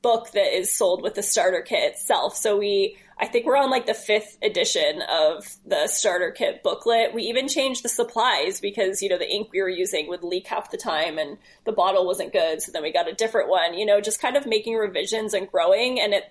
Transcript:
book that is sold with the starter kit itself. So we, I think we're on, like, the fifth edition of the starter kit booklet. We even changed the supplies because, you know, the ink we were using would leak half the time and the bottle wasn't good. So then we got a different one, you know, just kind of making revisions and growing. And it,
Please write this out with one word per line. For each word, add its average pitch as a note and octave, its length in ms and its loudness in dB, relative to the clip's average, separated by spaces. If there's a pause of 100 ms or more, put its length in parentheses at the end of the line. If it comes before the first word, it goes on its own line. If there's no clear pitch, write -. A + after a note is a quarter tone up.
book A#3 300 0
that F#3+ 260 2
is F#3 160 0
sold F#3 280 2
with G#3 140 -4
the G3+ 80 -4
starter F3+ 380 2
kit - 300 -2
itself. - 420 0
So G#3 240 0
we, G3+ 380 0 (240)
I A3+ 80 -2
think A#3+ 180 0
we're C4+ 120 4
on, C4+ 120 4
like, B3+ 160 0
the G#3+ 80 -2
fifth G#3+ 480 -2
edition D#3+ 600 0
of D#3 440 2 (200)
the D#3 220 0
starter F3+ 440 0
kit - 320 -4
booklet. A3 500 2
We A3+ 100 -4
even B3+ 260 -2
changed C4 340 -2
the A#3 60 -4
supplies A3 720 0
because, G3+ 400 -2
you G3 80 -2
know, F3+ 80 2
the E3 120 -4
ink G#3 220 -4
we F#3 100 0
were F#3 60 0
using E3+ 400 -2
would F3 160 -8
leak F3+ 240 -4
half - 240 -6
the - 60 -10
time D#3+ 400 -2
and D3 200 -6 (280)
the A3 80 -2
bottle F#3+ 320 4
wasn't F3+ 260 -4
good. D#3+ 300 0
So - 100 -4
then D#3+ 100 -6
we D#3 120 -4
got E3+ 160 0
a D#3+ 40 -10
different A3 360 0
one, E3+ 240 2
you G3+ 120 -4
know, G#3 140 6
just G#3+ 220 -4
kind C4 160 0
of C#4 80 0
making A3 320 0
revisions G#3 560 -2
and F#3+ 180 -2
growing. G#3 480 2
And G#3 140 2
it, G3 180 0